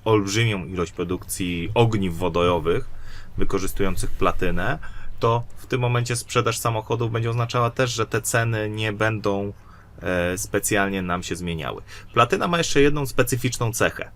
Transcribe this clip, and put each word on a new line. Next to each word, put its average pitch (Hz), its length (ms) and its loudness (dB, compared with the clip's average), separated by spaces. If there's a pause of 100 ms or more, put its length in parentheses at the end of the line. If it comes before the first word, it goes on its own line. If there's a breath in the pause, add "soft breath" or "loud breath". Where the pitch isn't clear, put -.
olbrzymią 104 600 2
ilość 87 260 -4
produkcji 87 800 -4
ogniw 110 420 4
wodorowych 87 720 2 (500 loud breath)
wykorzystujących 95 720 2
platynę, 92 680 2 (420 loud breath)
to 117 240 2 (120)
w - 100 -12
tym 123 140 -2
momencie 120 360 0
sprzedaż 117 420 0
samochodów 113 540 -2
będzie 117 180 0
oznaczała 120 400 0
też, 123 200 0
że 117 160 -2
te 113 160 -2
ceny 113 480 0
nie 110 220 -2
będą, 101 600 0 (500 soft breath)
e, 90 360 0
specjalnie 98 640 0
nam 87 200 -2
się 87 140 -6
zmieniały. 82 460 -6 (320 loud breath)
Platyna 120 340 2
ma 170 100 0
jeszcze 151 220 2
jedną 147 260 4
specyficzną 120 640 0
cechę. - 440 -2